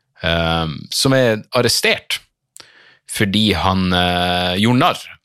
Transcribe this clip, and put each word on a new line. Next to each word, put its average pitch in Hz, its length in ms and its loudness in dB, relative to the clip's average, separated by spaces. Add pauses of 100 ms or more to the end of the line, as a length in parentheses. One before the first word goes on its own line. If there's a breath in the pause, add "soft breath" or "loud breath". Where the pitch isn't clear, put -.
(200)
ehm, 82 600 -2 (100)
som 135 240 2
er 113 300 0 (100)
arrestert - 640 -2 (960 loud breath)
fordi 104 400 2
han, 92 300 0 (100)
eh, 90 640 0
gjorde 123 220 2
narr 165 220 0 (200)